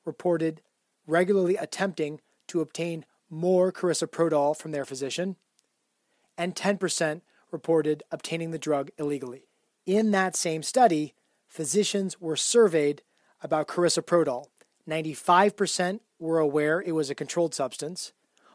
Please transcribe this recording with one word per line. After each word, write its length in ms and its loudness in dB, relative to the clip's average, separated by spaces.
reported 560 -2
regularly 500 2
attempting 640 -4
to 140 -2
obtain 420 -6
more 400 2
carisoprodol 840 0
from 180 -12
their 120 -6
physician. 520 -6
And 180 -6
ten 220 0
percent 460 -2
reported 600 0
obtaining 400 -6
the 80 -6
drug 400 -2
illegally. 480 -6
In 240 2
that 240 0
same 260 -2
study, 540 2
physicians 760 -2
were 140 -4
surveyed 640 4
about 260 0
carisoprodol. 800 2
Ninety-five 720 4
percent 460 -2
were 180 -2
aware 420 2
it 120 -6
was 180 0
a 60 -6
controlled 400 -2
substance. 580 -8